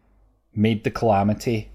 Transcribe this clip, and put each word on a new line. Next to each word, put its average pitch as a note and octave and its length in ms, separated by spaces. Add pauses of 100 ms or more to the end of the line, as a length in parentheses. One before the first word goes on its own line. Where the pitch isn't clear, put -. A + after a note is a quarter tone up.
(540)
made G#2+ 300
the - 80
Calamity, G#2+ 840